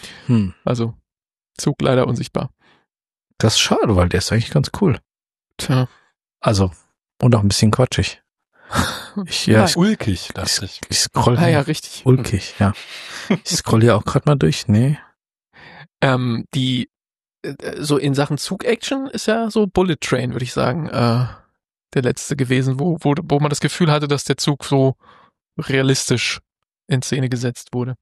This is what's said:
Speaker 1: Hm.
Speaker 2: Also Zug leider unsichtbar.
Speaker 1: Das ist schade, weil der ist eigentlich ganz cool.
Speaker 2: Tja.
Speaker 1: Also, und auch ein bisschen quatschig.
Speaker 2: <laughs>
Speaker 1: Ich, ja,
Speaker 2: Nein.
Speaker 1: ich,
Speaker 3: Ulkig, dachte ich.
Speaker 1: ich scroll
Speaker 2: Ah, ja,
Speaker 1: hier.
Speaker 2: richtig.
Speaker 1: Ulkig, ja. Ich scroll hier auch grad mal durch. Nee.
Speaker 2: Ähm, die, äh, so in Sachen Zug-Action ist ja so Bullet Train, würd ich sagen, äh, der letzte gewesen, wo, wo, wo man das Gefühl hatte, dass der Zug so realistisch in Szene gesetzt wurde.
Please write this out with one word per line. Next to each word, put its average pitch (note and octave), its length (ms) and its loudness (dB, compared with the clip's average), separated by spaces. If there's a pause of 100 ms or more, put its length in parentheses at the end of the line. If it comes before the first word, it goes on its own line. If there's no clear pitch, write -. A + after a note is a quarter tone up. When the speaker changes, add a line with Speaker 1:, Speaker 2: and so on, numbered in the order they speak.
(280)
Speaker 1:
Hm. G#2+ 260 2 (100)
Speaker 2:
Also A#2 300 -2 (640)
Zug - 240 -2
leider C3 260 2
unsichtbar. B2+ 420 -4 (880)
Speaker 1:
Das A2+ 180 2
ist - 40 2
schade, A3+ 380 2
weil F2+ 120 4
der F#2 100 0
ist - 120 -4
eigentlich A2 200 0
ganz C#3+ 280 0
cool. F3 180 2 (600)
Speaker 2:
Tja. B2+ 300 0 (520)
Speaker 1:
Also, G2 320 2 (500)
und A#2+ 140 6
auch G#2+ 60 4
ein G2+ 80 2
bisschen G#2+ 220 2
quatschig. - 500 0 (480)
Speaker 2:
<laughs> - 340 -4 (240)
Speaker 1:
Ich, - 180 -4
ja, G#3+ 140 6
Speaker 2:
Nein. G3 100 6
Speaker 1:
ich, - 80 -2
Speaker 3:
Ulkig, E3+ 560 0
dachte - 320 -4
ich. - 240 -14
Speaker 1:
ich - 100 -2
scroll B2 380 2
Speaker 2:
Ah, E3 60 4
ja, E3+ 40 6 (120)
Speaker 1:
hier. C3+ 80 -2
Speaker 2:
richtig. - 380 -8
Speaker 1:
Ulkig, A#2+ 540 2
ja. G2+ 140 2 (720)
Ich - 60 -6
scroll C#3 300 0
hier A2+ 140 6
auch G#2 80 0
grad - 220 -2
mal D3 100 4
durch. D3+ 320 0
Nee. B2 300 2 (1040)
Speaker 2:
Ähm, B2 520 0
die, B2+ 360 -2 (540)
äh, C#3+ 100 -8 (240)
so D3 200 0
in C#3 160 0
Sachen C#3+ 240 -2
Zug-Action C4+ 720 -4
ist - 200 -10
ja A3 220 0
so G#3+ 180 0
Bullet F3+ 340 0
Train, B2+ 320 -2
würd C3 80 -6
ich B2+ 120 -8
sagen, C3+ 340 -2
äh, A#2+ 380 0 (680)
der C#3+ 80 0
letzte - 340 -2
gewesen, C3 440 0
wo, E3 200 0
wo, C#3+ 140 2 (100)
wo C#3+ 160 0
man D3 100 0
das C#3+ 120 -4
Gefühl D#3 280 0
hatte, D3 200 2
dass C#3+ 160 -2
der C#3 120 0
Zug - 280 -2
so C3+ 300 2 (640)
realistisch C3+ 800 0 (480)
in B2+ 140 0
Szene B2+ 280 -2
gesetzt A#2+ 420 -6
wurde. B2 300 -6